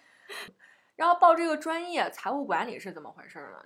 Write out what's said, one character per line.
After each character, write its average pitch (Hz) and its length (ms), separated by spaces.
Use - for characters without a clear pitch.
<laughs> - 680
然 330 120
后 349 100
报 349 160
这 339 120
个 311 100
专 330 340
业， 254 200
财 - 200
务 277 140
管 196 240
理 - 100
是 190 140
怎 156 100
么 - 80
回 - 160
事 - 120
儿 139 140
呢？ - 140